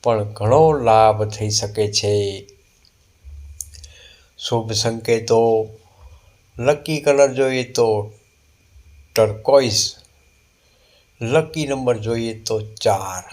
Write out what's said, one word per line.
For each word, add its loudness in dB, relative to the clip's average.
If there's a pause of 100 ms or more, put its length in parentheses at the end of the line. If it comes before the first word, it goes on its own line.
પણ 0
ઘણો 2
લાભ 4
થઈ -6
શકે -2
છે. -2 (1900)
શુભ -4
સંકેતો, 0 (920)
લકી 0
કલર 4
જોઈએ 0
તો 0 (1040)
ટર્કોઇઝ, 2 (1400)
લકી -2
નંબર -2
જોઈએ -4
તો -6
ચાર. -4